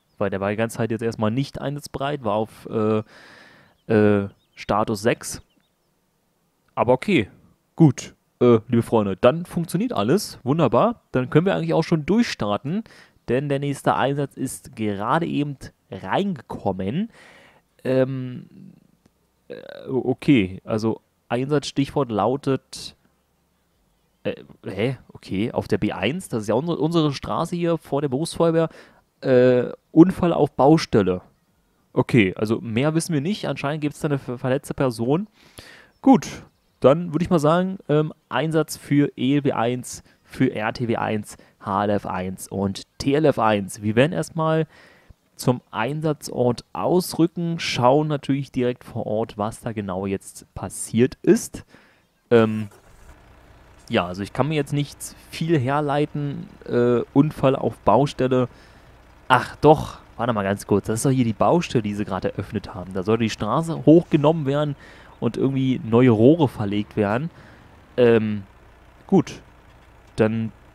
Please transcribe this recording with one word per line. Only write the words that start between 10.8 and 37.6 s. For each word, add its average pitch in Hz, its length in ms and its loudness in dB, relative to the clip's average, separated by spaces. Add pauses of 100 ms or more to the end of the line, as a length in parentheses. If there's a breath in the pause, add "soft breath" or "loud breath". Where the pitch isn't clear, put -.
Dann 127 180 -2
können 165 160 2
wir 185 80 0
eigentlich 165 200 -2
auch 160 100 2
schon 156 200 -2
durchstarten, 170 800 -2 (460 soft breath)
denn 135 200 -2
der 139 120 -2
nächste 139 340 -2
Einsatz 139 420 -2
ist - 380 -10
gerade 110 520 -2
eben 143 300 -4 (360)
reingekommen. 107 1200 -4 (720 soft breath)
Ähm, 131 600 -2 (1000)
äh, - 80 -14 (340)
okay, 120 760 2
also 113 360 -2 (280)
Einsatzstichwort 139 840 -2
lautet, 127 840 -4 (1300)
äh, - 100 -4 (300)
hä? 113 340 -4 (100)
Okay, - 440 -6
auf - 140 -4
der 101 120 0
B - 140 -2
eins, 127 360 -4
das 113 140 -4
ist 101 60 -6
ja 107 60 0
unsere, 160 240 -2
unsere 156 340 0
Straße 147 440 -6
hier 170 220 -2
vor - 220 -4
der 147 80 -2
Berufsfeuerwehr, 165 600 0 (520 loud breath)
äh, 127 520 4 (200)
Unfall 170 400 6
auf 151 200 0
Baustelle. 120 680 2 (720)
Okay, 110 440 2
also 107 240 -2
mehr 127 340 -2
wissen 165 200 -2
wir 135 60 0
nicht. 190 260 -4
Anscheinend 143 360 -6
gibt's 147 180 -6
da 156 80 -4
eine 143 100 0
ver-, 123 200 -10
verletzte 131 360 -4
Person. 131 540 -2 (760 loud breath)
Gut, 262 260 6 (520)
dann 160 340 4
würd 160 80 -2
ich 165 80 -4
mal 180 80 4
sagen, 180 400 0 (100)